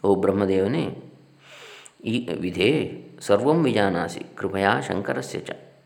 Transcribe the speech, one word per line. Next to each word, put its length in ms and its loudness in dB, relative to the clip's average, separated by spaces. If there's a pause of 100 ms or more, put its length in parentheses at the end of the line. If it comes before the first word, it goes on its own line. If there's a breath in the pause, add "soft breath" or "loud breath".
ಓ 100 6
ಬ್ರಹ್ಮದೇವನೇ, 840 0 (1040 loud breath)
ಈ 300 -4
ವಿಧೇ 360 0 (500)
ಸರ್ವಂ 440 4
ವಿಜಾನಾಸಿ 560 0 (160)
ಕೃಪಯಾ 440 0
ಶಂಕರಸ್ಯ 600 -4
ಚ 100 -12 (360)